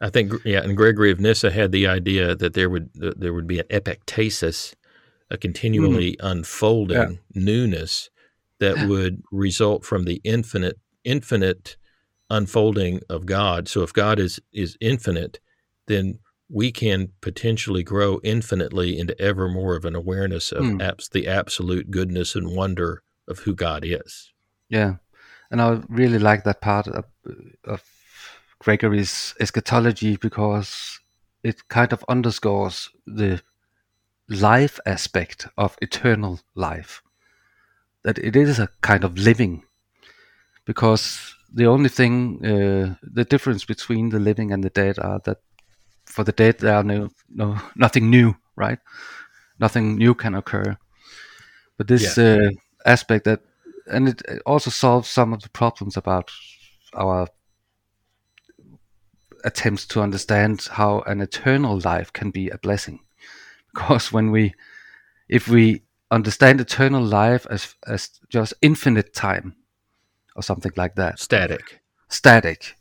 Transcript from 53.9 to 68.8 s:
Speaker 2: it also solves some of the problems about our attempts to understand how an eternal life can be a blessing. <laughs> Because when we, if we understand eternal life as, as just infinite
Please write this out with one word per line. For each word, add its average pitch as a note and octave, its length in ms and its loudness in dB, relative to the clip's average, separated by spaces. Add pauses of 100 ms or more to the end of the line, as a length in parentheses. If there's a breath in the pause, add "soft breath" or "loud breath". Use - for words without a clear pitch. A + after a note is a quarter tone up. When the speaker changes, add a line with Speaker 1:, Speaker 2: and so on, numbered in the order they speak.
Speaker 2:
it - 360 -8
also C#3+ 260 2
solves B2 380 2
some A#2 240 2
of G#2+ 80 -8
the - 80 -20
problems G2+ 480 -4
about F#2 340 -4 (600)
our F#2 340 -2 (2250)
attempts G#2 420 -2
to G#2+ 140 -2
understand G#2 680 0
how G#2 300 0
an G2+ 200 -6
eternal C3 580 0
life E2+ 340 -4
can G#2 180 -8
be F#2+ 180 -6
a G2+ 80 -12
blessing. - 460 -6
<laughs> - 60 -20 (640 loud breath)
Because - 400 0
when A2 180 2
we, A2 220 2 (720 loud breath)
if A#2 200 0
we A2+ 340 6 (300)
understand A2+ 500 4
eternal C3+ 420 0
life A2 460 2
as, - 240 -8 (140)
as G#2+ 220 -6 (200)
just A2+ 320 -2
infinite C3 540 2